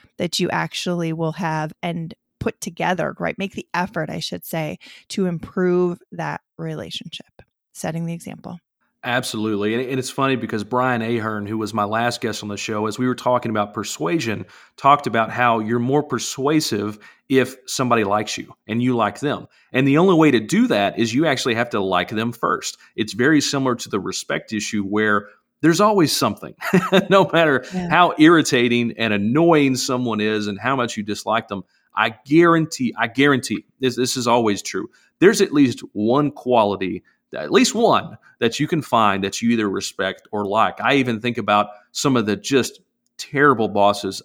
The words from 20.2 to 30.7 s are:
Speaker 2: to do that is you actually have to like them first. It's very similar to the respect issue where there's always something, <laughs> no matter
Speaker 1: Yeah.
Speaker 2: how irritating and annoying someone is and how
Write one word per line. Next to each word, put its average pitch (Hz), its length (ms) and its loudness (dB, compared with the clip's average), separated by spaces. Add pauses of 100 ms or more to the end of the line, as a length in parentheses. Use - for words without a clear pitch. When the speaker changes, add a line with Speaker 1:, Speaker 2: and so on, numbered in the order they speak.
Speaker 2:
to 120 80 4
do 190 280 2
that 101 320 0
is 113 140 0
you 147 120 2
actually 131 300 0
have 120 160 -2
to 110 80 -2
like 92 300 0
them 113 220 -4
first. - 460 -4 (180)
It's 107 180 -4
very 139 260 4
similar 135 360 0
to - 140 -12
the 104 100 -2
respect - 520 -8
issue 104 320 -4
where 104 440 0 (340)
there's 160 200 4
always 202 340 4
something, - 400 -2 (260)
<laughs> - 280 2
no 196 220 6
matter 156 420 2
Speaker 1:
Yeah. 180 160 -4
Speaker 2:
how 170 300 4
irritating 123 800 4
and 113 160 0
annoying 139 640 4
someone 123 460 -2
is 107 260 0
and 98 120 -8
how 127 160 -2